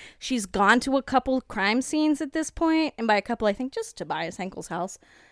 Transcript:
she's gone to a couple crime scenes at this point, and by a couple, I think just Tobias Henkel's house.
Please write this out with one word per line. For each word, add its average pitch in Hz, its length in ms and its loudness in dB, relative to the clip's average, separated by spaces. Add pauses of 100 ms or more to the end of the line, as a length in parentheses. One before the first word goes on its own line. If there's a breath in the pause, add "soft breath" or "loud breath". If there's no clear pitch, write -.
(180 loud breath)
she's 233 300 -2
gone 202 340 4
to 269 160 0
a 262 60 -2
couple 262 380 2
crime 214 420 0
scenes 302 380 2
at 277 120 -6
this 320 160 -2
point, 320 480 0
and 233 80 -4
by 214 120 4
a 196 40 2
couple, 226 260 -2
I 196 60 4
think 254 200 -6
just - 240 -8
Tobias 160 400 -6
Henkel's 180 320 -10
house. 175 280 -6 (340 soft breath)